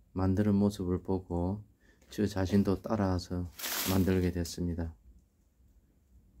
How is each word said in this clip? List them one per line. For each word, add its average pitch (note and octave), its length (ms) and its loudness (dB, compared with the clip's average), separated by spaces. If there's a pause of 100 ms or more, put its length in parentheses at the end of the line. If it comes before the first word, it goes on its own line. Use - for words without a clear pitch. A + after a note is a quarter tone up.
(120)
만드는 F#2+ 420 2
모습을 G2 480 2
보고 F#2+ 600 -2 (460)
저 G#2+ 160 -2
자신도 G2 560 2
따라서 F#2 680 -2 (400)
만들게 F#2 420 2
됐습니다. E2+ 600 -4 (1500)